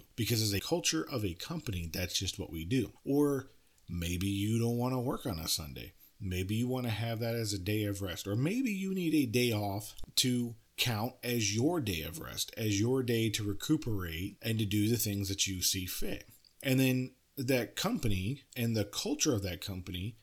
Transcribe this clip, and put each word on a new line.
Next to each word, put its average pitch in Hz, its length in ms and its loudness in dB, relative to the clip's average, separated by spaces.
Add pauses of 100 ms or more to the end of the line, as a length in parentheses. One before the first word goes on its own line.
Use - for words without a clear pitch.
(160)
Because 110 260 0
as 101 120 2
a 95 60 0
culture 160 500 0
of 117 140 -2
a 87 100 -2
company, 90 580 -6
that's 90 260 -2
just 92 200 -4
what - 140 -8
we 80 120 -6
do. 110 280 0 (120)
Or 143 460 2 (380)
maybe 87 400 -2
you 104 320 2
don't 120 180 0
wanna 127 220 0
work - 260 -4
on 87 140 -4
a 80 80 -4
Sunday. 65 460 -6 (260)
Maybe 92 340 -2
you 120 140 0
wanna 123 220 0
have 110 280 -2
that 117 160 -2
as 110 180 -2
a 101 60 -2
day 104 260 0
of 101 180 -2
rest. 90 260 -6
Or 101 80 0
maybe 208 340 2
you 190 240 -2
need 170 200 2
a 143 120 6
day 120 260 4
off 104 440 -2 (200)
to 123 380 2 (220)
count 117 360 0 (100)
as 117 320 2
your 156 260 4
day 92 220 0
of 80 160 -8
rest, - 380 -6
as 101 240 2
your 127 200 4
day 113 300 2
to 110 140 -2
recuperate 98 1000 -2
and 113 160 0
to 110 60 2
do 104 240 4
the 120 80 4
things 101 320 0
that 95 180 0
you 92 160 -2
see 92 240 0
fit. - 420 -4 (360)
And 131 160 4
then 127 320 2 (240)
that 127 400 2
company 117 640 0 (140)
and 117 200 0
the 101 80 4
culture 185 500 0
of 101 80 0
that 87 220 -4
company 92 580 -6